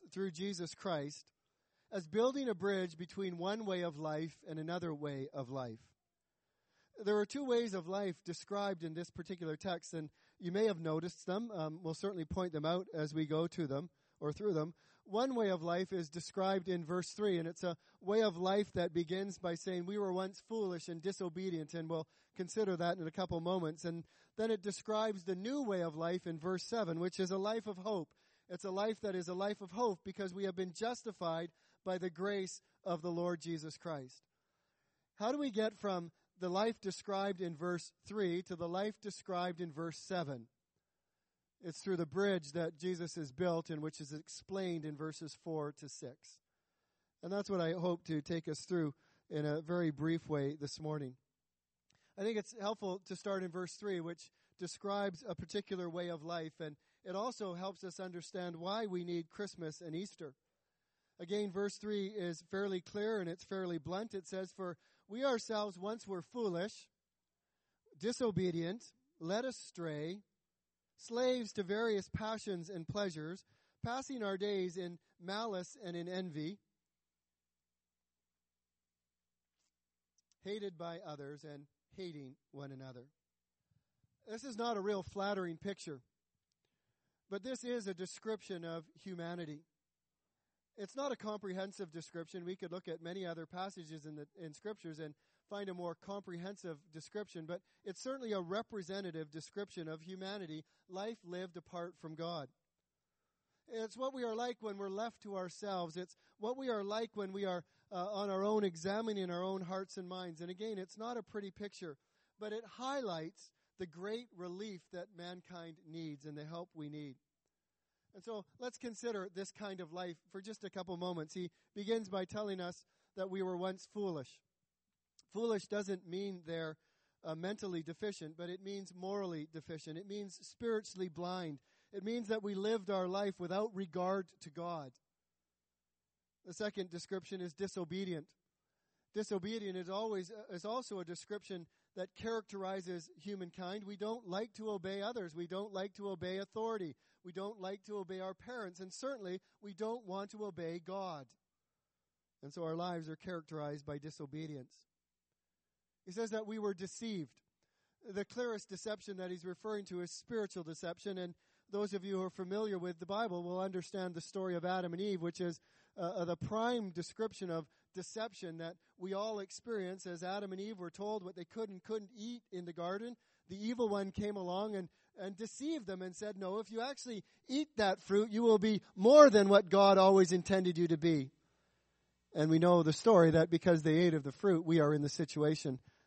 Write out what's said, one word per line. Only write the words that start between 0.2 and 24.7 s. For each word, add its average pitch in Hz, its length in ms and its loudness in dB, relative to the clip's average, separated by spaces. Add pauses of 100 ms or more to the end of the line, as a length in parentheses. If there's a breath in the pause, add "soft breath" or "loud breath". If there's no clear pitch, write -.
Jesus 175 420 -4
Christ 147 580 -4 (600)
as 185 140 -4
building 254 400 4
a 214 80 0
bridge 185 400 0
between 180 420 -6
one 202 280 -2
way 185 160 0
of 170 160 -2
life 156 400 -4 (100)
and 156 100 -6
another 170 360 -2
way 143 400 -4
of 135 160 -6
life. 127 300 -6 (1200)
There 208 140 4
are 208 80 4
two 277 180 -6
ways 240 300 2
of 175 160 -4
life 190 340 -2
described 196 600 -4
in 160 100 -4
this 170 160 -6
particular 165 480 -6
text, 175 360 -4
and 156 160 -6 (300 soft breath)
you 175 140 -2
may 214 140 6
have 185 120 2
noticed 165 460 -2
them. 220 280 -2
Um, 156 300 -4
we'll 160 100 -2
certainly 185 300 -4
point 180 300 -2
them 151 120 0
out 180 280 2
as 151 200 -2
we 156 120 2
go 156 220 2
to 165 200 -2
them 139 220 -2 (320 soft breath)
or 151 100 0
through 202 220 0
them. 160 200 2 (300 soft breath)
One 240 320 2
way 220 140 4
of 175 140 0
life 175 280 0
is 170 180 -2
described 190 600 0
in 175 160 0
verse 175 240 -2
three, 202 300 2
and 165 80 -2
it's 170 160 -6
a 175 120 0 (240 soft breath)
way 208 220 4
of 196 160 4
life 190 380 4
that 175 180 2
begins 180 440 0
by 170 180 -2
saying, 180 300 -2
"We 202 120 -2
were 196 160 2
once 190 340 -2
foolish 196 400 -2
and 165 140 -6
disobedient," 175 720 -2
and 165 160 -4
we'll 160 180 -2 (300 soft breath)
consider 190 400 0
that 175 220 2
in 160 80 -4
a 160 40 -2
couple 170 300 -2
moments. 165 420 0
And 170 220 -4 (320 soft breath)
then 220 120 2
it 214 120 2
describes 208 640 -2